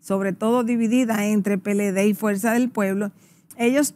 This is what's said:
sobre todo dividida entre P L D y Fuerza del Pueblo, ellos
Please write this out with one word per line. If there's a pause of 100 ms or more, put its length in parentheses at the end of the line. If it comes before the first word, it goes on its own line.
sobre
todo
dividida
entre
P
L
D
y
Fuerza
del
Pueblo, (460)
ellos